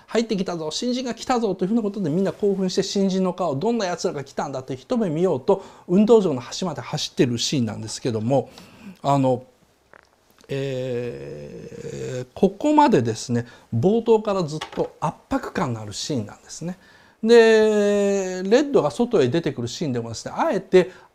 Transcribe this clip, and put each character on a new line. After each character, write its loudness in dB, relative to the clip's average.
入 0
っ 2
て -2
き -2
た -6
ぞ、 -8
新 -4
人 -4
が -6
来 -16
た 0
ぞ 0
と -4
い 2
う -2
ふ -2
う 2
な 2
こ -2
と -6
で、 -2
み 0
ん 2
な 0
興 0
奮 0
し -6
て、 2
新 0
人 0
の 0
顔、 -2
ど -2
ん 0
な -2
奴 -2
ら -4
が -8
来 -20
た -6
ん -10
だ -8
と -8
一 -4
目 0
見 -2
よ 2
う -8
と、 0
運 6
動 8
場 0
の -4
端 -8
ま -4
で -10
走 -6
っ -20
て 4
る 0
シ -2
ー 2
ン 0
な -4
ん -10
で -10
す -12
け -2
ど -2
も、 0
あ 2
の、 0
え -6
ー、 -
こ 0
こ -2
ま 6
で 4
で -2
す -10
ね、 -2
冒 2
頭 2
か -2
ら -2
ず -6
っ -10
と -6
圧 -4
迫 -4
感 -4
の -8
あ -12
る -12
シ -6
ー -2
ン -12
な -14
ん -20
で -20
す -14
ね。 -8
で、 4
レ 4
ッ -2
ド 6
が 0
外 2
へ 4
出 0
て -2
く -8
る -4
シ -6
ー -2
ン -2
で -2
も -6
で -10
す -12
ね、 -12
あ 0
え 0
て、 4